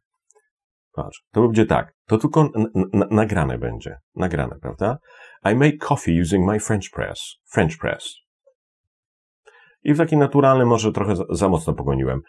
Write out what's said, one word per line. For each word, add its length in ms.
Patrz, 400
to 100
będzie 240
tak. 280
To 120
tylko 220
n-, 340
n-, 180
n-, 180
nagrane 480
będzie. 380
Nagrane, 480
prawda? 360
I 20
make 240
coffee 440
using 240
my 140
French 320
press. 280
French 280
press. 340
I 120
w 40
taki 180
naturalny, 500
może 260
trochę 240
za, 140
za 180
mocno 260
pogoniłem, 540